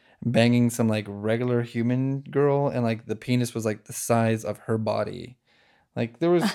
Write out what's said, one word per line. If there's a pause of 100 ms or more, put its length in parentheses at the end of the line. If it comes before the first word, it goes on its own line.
(260)
banging
some,
like,
regular
human
girl,
and,
like,
the
penis
was,
like,
the
size
of
her
body. (580)
Like,
there
was (120)